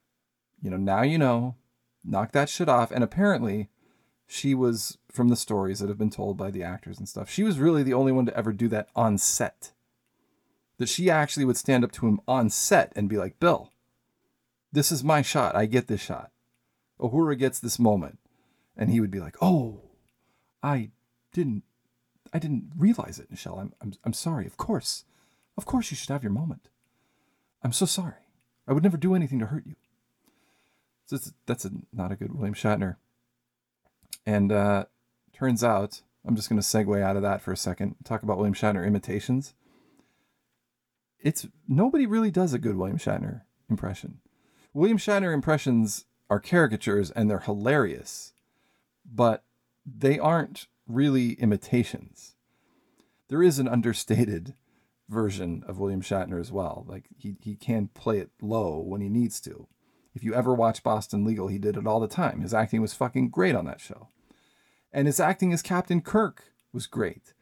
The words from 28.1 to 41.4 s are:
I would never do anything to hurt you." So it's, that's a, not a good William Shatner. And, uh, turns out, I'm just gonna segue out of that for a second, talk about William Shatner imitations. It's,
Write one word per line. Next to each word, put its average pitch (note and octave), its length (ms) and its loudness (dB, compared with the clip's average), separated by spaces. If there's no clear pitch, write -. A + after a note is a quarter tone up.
I C3+ 60 -2
would D3 100 2
never F3+ 140 4
do F#3 180 2
anything C3+ 260 0
to A2 60 -2
hurt C#3+ 200 -6
you." D3+ 80 -16
So C#3+ 100 -6
it's, C#3+ 160 -10
that's A#2+ 180 -4
a, G2 80 -6
not F#2 200 -4
a G2 40 -6
good G#2 160 -8
William G2+ 220 -4
Shatner. G#2 420 -2
And, G#2 280 2
uh, G2+ 320 2
turns B2 320 0
out, G#2+ 380 0
I'm A#2 120 0
just G#2+ 120 -8
gonna G#2+ 120 2
segue G2+ 420 0
out G2 140 0
of G2 60 -2
that G2 200 -2
for F#2+ 100 -6
a F#2+ 40 -4
second, - 480 -6
talk A2 180 -6
about G#2+ 140 -2
William G2+ 180 0
Shatner G2 320 0
imitations. G#2 680 -2
It's, - 280 -2